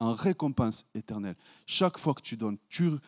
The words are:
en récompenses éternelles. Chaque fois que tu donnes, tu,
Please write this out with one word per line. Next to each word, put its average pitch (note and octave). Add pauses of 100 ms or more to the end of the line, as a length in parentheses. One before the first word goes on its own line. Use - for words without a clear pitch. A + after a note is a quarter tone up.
en A#2
récompenses C3+ (100)
éternelles. G#2 (280)
Chaque F#3
fois D3+
que -
tu -
donnes, G#2+ (100)
tu, E3+ (180)